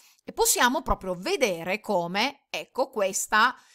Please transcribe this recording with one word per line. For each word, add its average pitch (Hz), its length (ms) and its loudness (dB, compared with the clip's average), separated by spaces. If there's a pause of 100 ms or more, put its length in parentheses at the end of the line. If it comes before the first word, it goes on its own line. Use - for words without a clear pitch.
(240)
e - 80 -16
possiamo 311 500 2
proprio - 320 -2
vedere 196 680 -2
come, 196 680 -2
ecco, 247 420 -6
questa 214 640 0 (200)